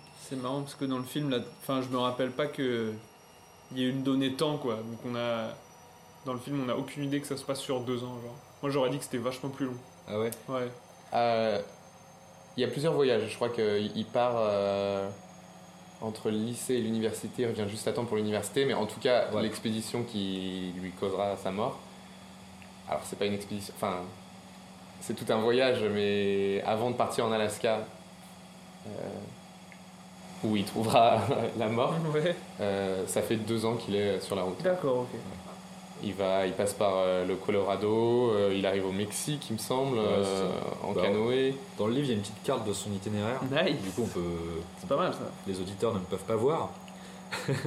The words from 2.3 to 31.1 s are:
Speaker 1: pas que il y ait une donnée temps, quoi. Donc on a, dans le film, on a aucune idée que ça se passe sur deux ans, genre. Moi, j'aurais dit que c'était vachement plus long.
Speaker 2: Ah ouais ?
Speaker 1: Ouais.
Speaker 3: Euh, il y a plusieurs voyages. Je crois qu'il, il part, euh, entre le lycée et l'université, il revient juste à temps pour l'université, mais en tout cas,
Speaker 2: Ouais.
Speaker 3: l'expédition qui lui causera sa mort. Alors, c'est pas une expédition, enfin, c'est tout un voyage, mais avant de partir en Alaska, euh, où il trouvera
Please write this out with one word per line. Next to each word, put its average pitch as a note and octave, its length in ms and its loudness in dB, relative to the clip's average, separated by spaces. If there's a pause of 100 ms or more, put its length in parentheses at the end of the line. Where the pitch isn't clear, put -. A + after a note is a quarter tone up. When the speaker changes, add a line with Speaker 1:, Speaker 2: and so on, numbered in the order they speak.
Speaker 1:
pas D3+ 160 -2
que A#2+ 460 0 (760)
il C3 80 -4
y B2+ 60 2
ait B2+ 40 4
une C3 140 0
donnée C3+ 300 4
temps, D3+ 240 2
quoi. C3 180 0
Donc A2+ 300 -6
on B2 100 -4
a, A#2 340 0 (760)
dans C3 80 -2
le A#2+ 60 -4
film, C#3+ 260 -2
on B2 40 0
a A#2 60 2
aucune C3+ 280 -4
idée C#3 160 0
que C#3+ 80 -4
ça C3+ 100 -2
se C3 60 -10
passe C3+ 160 -2
sur B2+ 220 -2
deux B2 220 -2
ans, B2 200 -8
genre. A#2+ 120 -12 (280)
Moi, C#3 80 0
j'aurais C3+ 180 4
dit C#3+ 80 0
que C#3 60 -6
c'était - 140 -4
vachement B2+ 320 -2
plus C3+ 160 -2
long. B2+ 100 -4 (320)
Speaker 2:
Ah G#2 120 -2
ouais ? A2+ 120 2 (160)
Speaker 1:
Ouais. B2+ 200 -2 (460)
Speaker 3:
Euh, A2+ 480 4 (960)
il B2 40 0
y - 20 4
a A#2+ 60 4
plusieurs B2 240 0
voyages. B2 360 4
Je - 60 -8
crois A#2+ 140 0
qu'il, G#2+ 460 2
il A2 100 0
part, B2 320 2
euh, G2+ 680 2 (960)
entre A2 300 -2
le G#2+ 60 2
lycée A#2 380 0
et A#2+ 60 4
l'université, A2 640 0
il A#2 40 4
revient G#2+ 220 0
juste A2 180 -6
à A2 60 2
temps A#2+ 120 0
pour G#2+ 120 0
l'université, G#2+ 480 2
mais C3 80 4
en G#2+ 120 2
tout - 140 -6
cas, B2 320 4
Speaker 2:
Ouais. G#2+ 120 2
Speaker 3:
l'expédition A2 600 -2
qui F#2 680 -2 (100)
lui F#2 100 -6
causera G2 460 0
sa G2 140 -4
mort. A2+ 260 -2 (1120)
Alors, D2+ 160 -2
c'est - 140 -8
pas G#2 80 2
une G2+ 80 2
expédition, G2+ 440 -6
enfin, F#2+ 200 0 (1040)
c'est A2+ 140 -4
tout A#2 160 -2
un A2+ 60 4
voyage, A#2+ 540 4
mais G2+ 720 2
avant A2 260 2
de A2+ 40 -4
partir A#2 300 2
en A2 60 2
Alaska, A2 480 2 (1080)
euh, - 20 -8 (1500)
où G#2+ 120 4
il G2+ 100 2
trouvera A2+ 540 6 (200)